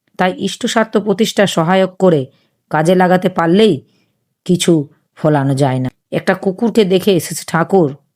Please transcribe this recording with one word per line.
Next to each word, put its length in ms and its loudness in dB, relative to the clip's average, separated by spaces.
তাই 200 -2
ইষ্ট 280 -8
স্বার্থ 320 -2
প্রতিষ্ঠা 500 0
সহায়ক 520 0
করে 260 2
কাজে 260 2
লাগাতে 340 2
পারলেই 520 2
কিছু 420 0
ফলানো 380 0
যায় 260 0
না। 100 -4
একটা 220 -2
কুকুরকে 520 -2
দেখে 300 0
এসেছে 320 -6
ঠাকুর, 480 0